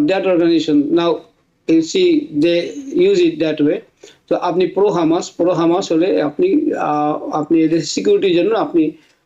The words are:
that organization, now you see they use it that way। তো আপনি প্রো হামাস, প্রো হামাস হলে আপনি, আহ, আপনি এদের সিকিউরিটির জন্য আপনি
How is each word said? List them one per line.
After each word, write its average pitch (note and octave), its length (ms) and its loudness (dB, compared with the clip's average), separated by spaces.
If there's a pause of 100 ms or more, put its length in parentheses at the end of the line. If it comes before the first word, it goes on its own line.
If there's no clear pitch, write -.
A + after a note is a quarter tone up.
that F#3+ 200 0
organization, E3 560 2 (160)
now E3+ 160 0 (540)
you E3 120 4
see E3+ 400 0 (200)
they E3+ 260 0 (420)
use F#3+ 120 2
it D#3+ 220 0
that D3+ 240 0
way। D#3 120 0 (500)
তো E3+ 80 0
আপনি F3+ 300 -2
প্রো G3 220 0
হামাস, E3+ 420 0
প্রো - 220 -2
হামাস E3 400 0
হলে E3 300 2
আপনি, F3+ 520 0
আহ, D3+ 560 -4
আপনি D#3 320 0
এদের D#3+ 180 2
সিকিউরিটির G3 560 0
জন্য F#3+ 180 2
আপনি D#3+ 360 0 (360)